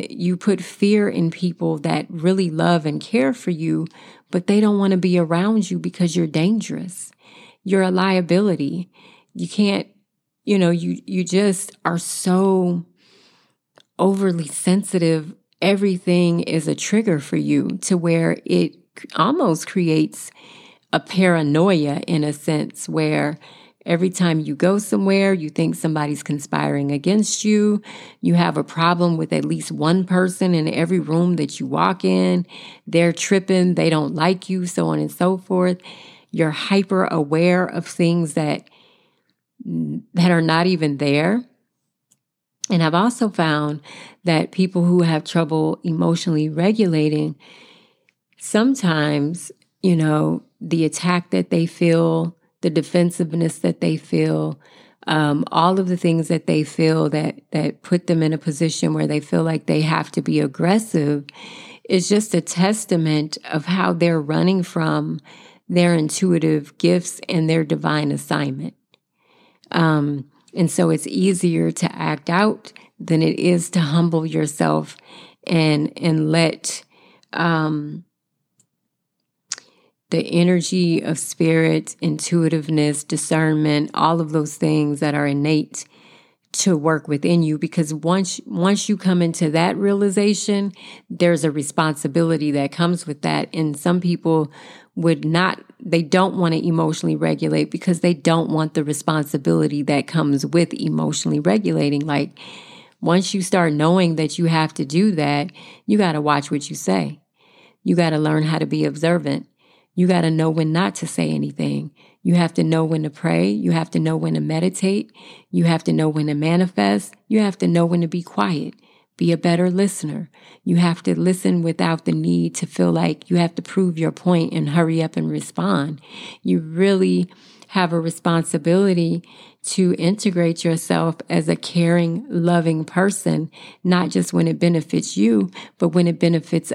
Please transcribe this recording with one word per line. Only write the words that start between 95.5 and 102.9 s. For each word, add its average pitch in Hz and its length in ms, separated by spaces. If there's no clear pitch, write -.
they 170 220
don't 185 360
want 165 180
to 160 120
emotionally 160 480
regulate 156 540
because 170 300
they 175 160
don't 165 340
want 156 240
the 160 100
responsibility 147 1000
that 143 240
comes 143 360
with 156 300
emotionally 156 640
regulating. 156 640
Like, 147 300